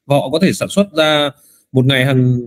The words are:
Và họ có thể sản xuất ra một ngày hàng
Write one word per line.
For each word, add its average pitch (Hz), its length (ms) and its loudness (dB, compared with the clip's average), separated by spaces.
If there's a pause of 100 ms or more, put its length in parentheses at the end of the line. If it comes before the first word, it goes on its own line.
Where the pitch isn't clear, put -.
Và 139 100 0
họ 131 140 -2
có 147 120 -2
thể 185 100 2
sản - 160 -6
xuất 202 240 -2
ra 151 380 0 (420)
một 131 140 2
ngày 131 180 2
hàng 127 420 0